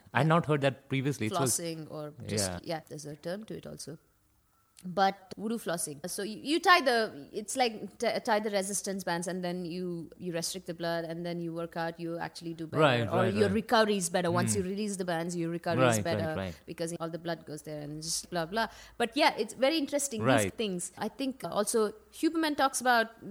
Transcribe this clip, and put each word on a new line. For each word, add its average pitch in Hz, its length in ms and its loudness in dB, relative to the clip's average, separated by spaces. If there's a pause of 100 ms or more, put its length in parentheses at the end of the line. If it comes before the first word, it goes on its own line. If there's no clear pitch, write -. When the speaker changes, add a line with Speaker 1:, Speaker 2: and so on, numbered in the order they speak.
(140)
Speaker 1:
I 113 60 2
had 147 80 4
not 160 180 4
heard 147 160 2
that 135 280 0
previously. 135 380 0
It 110 60 -2
was 135 260 2
Speaker 2:
Flossing 160 320 -8
or 151 220 -10 (140)
just, 101 240 0
Speaker 1:
Yeah. 87 120 -6
Speaker 2:
yeah, 160 160 -6 (100)
there's 147 160 -12
a 147 100 -10
term 180 300 -8
to 170 120 -10
it 156 100 -14
also. 151 300 -12 (920)
But 190 480 0
voodoo 226 220 -2
flossing. 170 400 -4 (100)
So - 140 -6
you, 208 220 -6
you 302 160 2
tie 359 220 8
the, 226 520 2
it's 208 240 -6
like 226 400 0
t-, 233 100 0 (160)
tie 214 160 2
the 214 120 -2
resistance 196 520 -2
bands 175 240 -2
and 180 160 -4
then 180 220 -4
you, 175 540 -6
you 175 120 -6
restrict 170 360 -4
the 170 80 -6
blood 170 300 -2
and 165 200 -6
then 175 160 -4
you 165 120 -4
work 170 220 -6
out, 170 240 -4
you 170 200 -6
actually 165 340 -8
do 165 140 -8
better. 151 160 2
Speaker 1:
Right, 123 240 8
Speaker 2:
Or 180 160 2
Speaker 1:
right, 185 100 2
Speaker 2:
your 208 140 6
Speaker 1:
right. 190 60 2
Speaker 2:
recovery 220 440 4
is 175 120 -2
better. 180 200 2
Once 180 240 4
Speaker 1:
Mm. 208 40 0
Speaker 2:
you 196 60 2
release 202 340 -2
the 185 80 -2
bands, 175 300 -2
your 165 140 0
recovery 170 380 4
is 117 100 6
Speaker 1:
Right, 101 80 -2
right, - 140 0
Speaker 2:
better 95 180 -2
Speaker 1:
right. 92 160 -2 (140)
Speaker 2:
because 165 320 -6
all 165 100 -4
the 165 80 -6
blood 165 300 -6
goes 151 160 -10
there 151 180 -10
and 151 220 -8
just - 260 -4
blah, 170 160 -2
blah. 208 220 0 (320)
But 233 180 -2
yeah, 294 220 6
it's 214 160 -4
very 269 240 2
interesting, 277 420 -2
these 113 60 0
Speaker 1:
Right. - 260 6
Speaker 2:
things. 185 460 -4
I 214 80 -2
think 262 420 -6
also 214 440 0 (200)
Huberman 320 420 0
talks 269 240 2
about 240 280 4 (240)